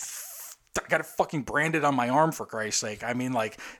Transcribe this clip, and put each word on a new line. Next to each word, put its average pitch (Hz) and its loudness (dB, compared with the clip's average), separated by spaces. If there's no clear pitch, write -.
I - -2
got 165 4
it 160 -4
fucking 160 0
branded 151 2
on 143 4
my 120 2
arm, 156 6
for 107 -6
Christ's 107 -2
sake. 107 -6
I 120 -2
mean, 127 0
like, 110 0